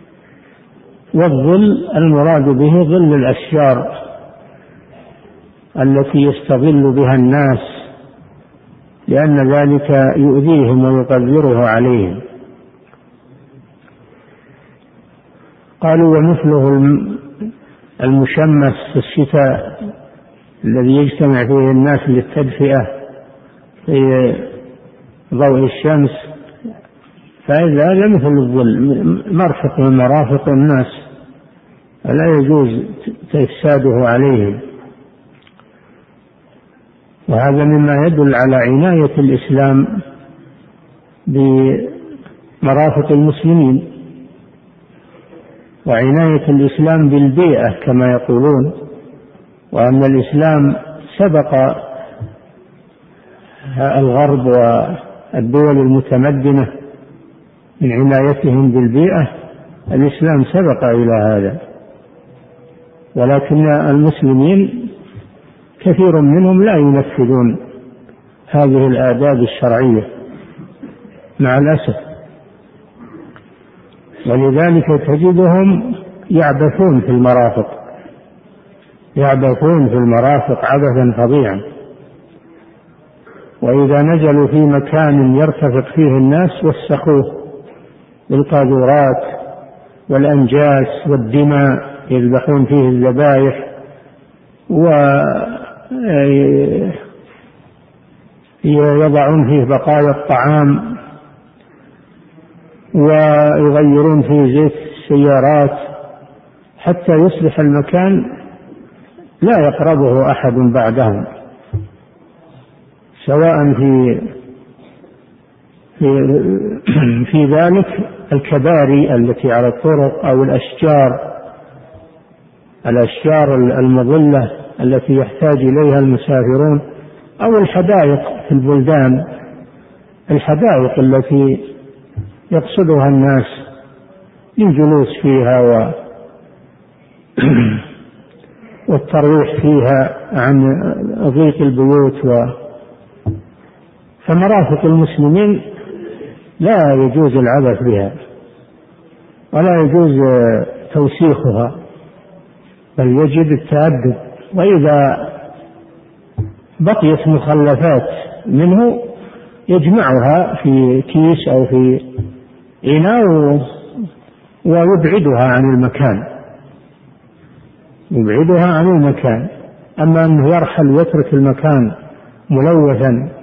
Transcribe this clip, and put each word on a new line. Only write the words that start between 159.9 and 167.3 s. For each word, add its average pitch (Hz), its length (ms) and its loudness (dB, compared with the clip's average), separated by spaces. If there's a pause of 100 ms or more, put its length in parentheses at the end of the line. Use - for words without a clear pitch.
في 131 400 2
كيس 160 460 0
أو 131 180 2
في 127 340 0 (840)
إناء 180 400 2 (1400)
ويبعدها 156 880 0
عن 131 220 2
المكان، 123 480 -2 (1900)